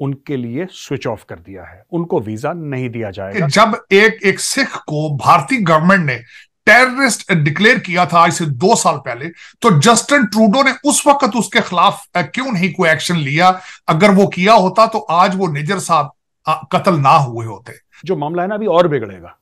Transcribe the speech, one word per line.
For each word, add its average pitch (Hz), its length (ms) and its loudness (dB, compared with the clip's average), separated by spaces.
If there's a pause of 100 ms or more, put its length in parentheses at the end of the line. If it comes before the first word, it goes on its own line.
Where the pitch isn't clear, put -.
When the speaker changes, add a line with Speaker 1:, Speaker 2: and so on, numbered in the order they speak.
Speaker 1:
उनके 139 360 -8
लिए 123 340 -8
स्विच - 360 -10
ऑफ 110 220 -8
कर 107 60 -16
दिया 90 300 -20
है, - 280 -20
उनको 170 280 -4
वीजा 110 320 -6
नहीं 135 380 -8
दिया 110 200 -8
जाएगा। 101 360 -6
Speaker 2:
कि 139 60 -2
जब 214 400 0
एक, 214 320 2
एक 190 160 0
सिख - 360 -6
को 151 400 -6
भारतीय 165 420 2
गवर्नमेंट 170 480 2
ने 127 100 -4 (500)
टेररिस्ट 247 680 2
डिक्लेयर 180 460 2
किया 175 280 -2
था 170 120 0
आज 170 140 4
से 170 140 -4
दो 165 300 2
साल 165 200 0
पहले, 127 320 -10
तो 170 520 0
जस्टिन 233 460 2
ट्रूडो 220 360 2
ने 262 120 0 (100)
उस 294 220 0
वक्त 277 300 2
उसके 208 240 -2
खिलाफ, 185 540 0
अ, 175 80 0
क्यों 262 300 -8
नहीं 180 200 -2
कोई 170 160 0
एक्शन 156 280 -2
लिया? 165 440 0 (280)
अगर 170 220 4
वो 196 160 4
किया 185 280 2
होता 196 320 4
तो 220 120 -4
आज 185 380 0
वो 190 120 -2
निजर 151 300 -6
साहब, 156 340 -2 (360)
अ, - 240 -6
कत्ल 185 220 0
ना 139 220 4
हुए 117 300 -2
होते। 104 260 -16 (320)
Speaker 1:
जो 180 120 -4
मामला 156 260 -6
है 190 60 -4
ना 214 60 -6
अभी 214 120 -6
और 175 220 2
बिगड़ेगा। 101 540 -8